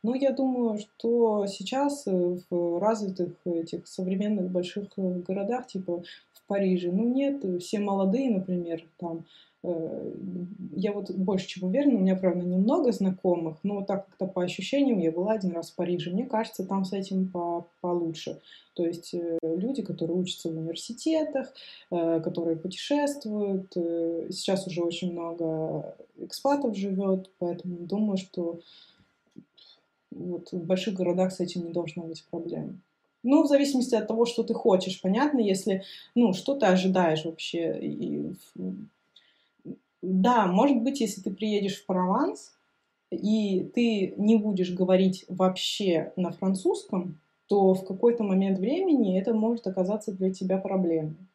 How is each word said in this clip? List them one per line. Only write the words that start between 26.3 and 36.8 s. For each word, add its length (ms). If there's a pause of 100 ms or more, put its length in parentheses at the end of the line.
живёт, 540 (100)
поэтому 380 (100)
думаю, 300
что 420 (1500)
вот 400
в 140
больших 300
городах 360
с 80
этим 280
не 40
должно 320
быть 260
проблем. 520 (420)
Ну, 200
в 40
зависимости 480
от 120
того, 180
что 180
ты 100
хочешь. 480
Понятно, 380
если, 440 (320)
ну, 180
что 220
ты 100
ожидаешь 600